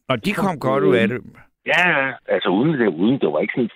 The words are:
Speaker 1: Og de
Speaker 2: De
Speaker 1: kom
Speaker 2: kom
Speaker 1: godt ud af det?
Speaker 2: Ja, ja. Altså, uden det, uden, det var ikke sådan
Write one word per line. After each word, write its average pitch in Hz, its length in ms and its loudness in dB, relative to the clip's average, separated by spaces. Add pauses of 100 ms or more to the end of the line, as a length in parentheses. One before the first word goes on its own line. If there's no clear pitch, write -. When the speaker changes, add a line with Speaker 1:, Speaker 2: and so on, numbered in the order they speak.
Speaker 1:
Og 127 180 -4
de 185 40 0
Speaker 2:
De - 60 -2
Speaker 1:
kom - 100 -2
Speaker 2:
kom 175 140 -4
Speaker 1:
godt 135 240 0
ud - 120 4
af 113 120 2
det? 120 140 -4 (440)
Speaker 2:
Ja, 165 240 2
ja. 135 240 -2 (140)
Altså, 101 220 0
uden 131 300 2
det, 117 80 4
uden, 95 320 0
det 78 140 0
var 76 60 0
ikke 95 160 -4
sådan 117 200 -2